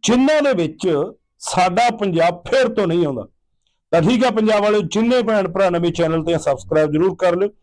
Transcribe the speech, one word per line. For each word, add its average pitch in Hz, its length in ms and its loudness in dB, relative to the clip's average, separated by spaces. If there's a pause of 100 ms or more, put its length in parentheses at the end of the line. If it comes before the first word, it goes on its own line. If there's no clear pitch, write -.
ਜਿਨ੍ਹਾਂ 269 380 2
ਦੇ 277 140 2
ਵਿੱਚ 175 320 -4 (540)
ਸਾਡਾ 185 560 0
ਪੰਜਾਬ 170 500 0
ਫੇਰ 254 220 2
ਤੋਂ 214 180 -2
ਨਹੀਂ 170 180 2
ਆਉਂਦਾ। 123 220 -6 (640)
ਤਾਂ 165 100 2
ਠੀਕ 220 240 2
ਆ 247 60 2
ਪੰਜਾਬ 214 320 0
ਵਾਲਿਓ, 208 200 0
ਜਿੰਨੇ 233 400 0
ਭੈਣ 208 240 0
ਭਰਾ 185 220 0
ਨਵੇਂ 170 220 -2
ਚੈਨਲ 160 320 -2
ਤੇ 170 100 -2
ਆ, 160 40 0
ਸਬਸਕ੍ਰਾਈਬ 147 540 -2
ਜ਼ਰੂਰ 170 240 0
ਕਰ 175 200 0
ਲਿਓ 202 140 -2 (140)